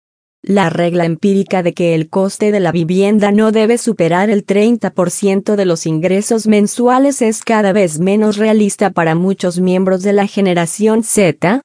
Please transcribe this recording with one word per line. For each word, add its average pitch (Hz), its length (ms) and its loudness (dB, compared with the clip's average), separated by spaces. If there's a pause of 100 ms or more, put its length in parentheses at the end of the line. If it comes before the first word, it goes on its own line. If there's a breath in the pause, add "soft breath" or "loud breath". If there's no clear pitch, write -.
(440)
La 190 260 0
regla 170 360 -2
empírica 190 580 0
de 170 100 0
que 170 220 0
el 156 140 -2
coste 196 420 -2
de 208 80 0
la 170 120 0
vivienda 196 600 0
no 214 200 2
debe 220 280 2
superar 180 500 0
el 208 140 0
treinta 208 480 0
por 175 180 -2
ciento 196 460 -2
de 202 100 0
los 170 220 -2
ingresos 190 580 -2
mensuales 247 760 2
es 220 180 -2
cada 214 320 0
vez 180 240 0
menos 208 400 0
realista 208 540 0
para 165 240 0
muchos 180 440 -2
miembros 185 440 0
de 202 100 0
la 202 140 2
generación 196 760 0
Z, 196 640 0